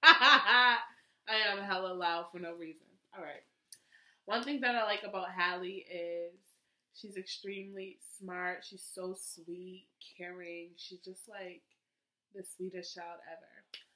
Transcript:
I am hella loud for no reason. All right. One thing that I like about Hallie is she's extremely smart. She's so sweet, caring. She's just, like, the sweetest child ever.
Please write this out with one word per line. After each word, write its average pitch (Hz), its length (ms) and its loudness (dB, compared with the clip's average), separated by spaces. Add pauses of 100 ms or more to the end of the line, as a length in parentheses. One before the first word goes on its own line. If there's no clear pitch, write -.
I 247 720 10 (500)
am 214 360 0
hella 185 300 -2
loud 175 380 -2
for 175 80 -12
no 170 140 -8
reason. 160 340 -14 (280)
All 190 80 -12
right. 143 200 -12 (800)
One 233 180 0
thing 277 180 -2
that 240 140 2
I 233 80 2
like 202 200 0
about 190 280 -6
Hallie 185 580 -2
is 170 440 -6 (600)
she's 196 240 -14
extremely 196 800 -10 (220)
smart. 180 480 -6
She's - 260 -12
so 185 260 -6
sweet, 180 680 -10 (300)
caring. 175 600 -12
She's 180 220 -16
just, 185 300 -16
like, 185 320 -14 (760)
the 196 80 -12 (120)
sweetest 185 400 -8
child 170 240 -14 (120)
ever. 165 320 -20 (320)